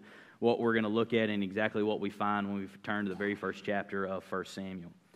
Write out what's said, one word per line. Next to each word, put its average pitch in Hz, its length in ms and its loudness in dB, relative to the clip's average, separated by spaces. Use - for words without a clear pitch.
what 117 220 4
we're 117 140 4
gonna 110 140 4
look 113 240 2
at 110 160 4
and 101 140 2
exactly 107 400 0
what 107 180 2
we 101 80 -2
find 104 400 0
when 101 120 -2
we 95 80 -6
turn 104 220 -2
to 98 60 0
the 92 60 -4
very 101 180 0
first 95 320 -6
chapter 98 400 -2
of 92 180 -4
First 92 300 -6
Samuel. 92 380 -8